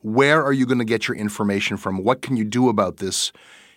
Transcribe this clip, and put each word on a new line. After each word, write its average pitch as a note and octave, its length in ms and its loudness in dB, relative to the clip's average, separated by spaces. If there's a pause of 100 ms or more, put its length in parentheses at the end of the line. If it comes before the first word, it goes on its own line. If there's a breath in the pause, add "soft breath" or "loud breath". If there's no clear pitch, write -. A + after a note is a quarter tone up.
Where C#3 420 4
are C#3 80 0
you C3 120 2
gonna B2 200 0
get A2+ 240 0
your A#2+ 80 -4
information G2+ 600 -2
from? F#2+ 280 -4
What C3 180 0
can B2+ 140 -2
you A2 80 -2
do A#2+ 240 0
about G2+ 300 0
this? - 340 -4 (440 loud breath)